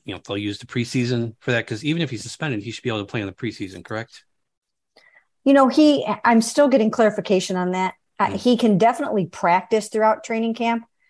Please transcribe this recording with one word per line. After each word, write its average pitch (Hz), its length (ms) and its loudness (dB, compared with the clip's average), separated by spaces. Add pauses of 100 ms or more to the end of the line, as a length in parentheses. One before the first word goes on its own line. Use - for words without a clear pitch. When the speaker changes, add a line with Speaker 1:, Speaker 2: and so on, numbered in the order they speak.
Speaker 1:
you 95 100 -10
know, 87 100 -16
they'll 101 120 -6
use 101 200 -6
the - 80 -18
preseason 120 720 -4
for - 140 -4
that, 117 160 -2
'cause 117 160 -8
even 160 180 -2
if 156 80 -4
he's 113 140 -10
suspended, 123 400 -8
he 117 80 -10
should - 120 -14
be 123 60 -4
able 107 120 -4
to 98 40 -6
play 113 140 -8
in 101 80 -6
the 90 60 -10
preseason, 95 520 -10
correct? - 380 -12 (1200)
Speaker 2:
You 277 100 6
know, 269 140 6
he, 294 360 4 (220)
I'm 226 160 6
still 285 260 2
getting 226 220 4
clarification 208 680 0
on 180 140 -2
that. 185 220 -2 (240)
Uh, 196 140 0
Speaker 1:
Hmm. 196 60 -8
Speaker 2:
he 247 200 2
can 214 220 4
definitely 226 480 0
practice 185 600 0
throughout 220 340 2
training 226 320 -4
camp, 233 300 -2 (240)